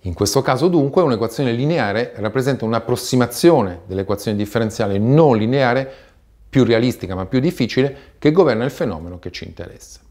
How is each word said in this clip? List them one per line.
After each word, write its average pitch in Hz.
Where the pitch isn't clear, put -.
In 90
questo 104
caso 135
dunque 147
un'equazione 120
lineare 123
rappresenta 123
un'approssimazione 117
dell'equazione 98
differenziale 104
non 131
lineare, 127
più 131
realistica 113
ma 92
più 127
difficile, 135
che -
governa 143
il 139
fenomeno 87
che 90
ci -
interessa. -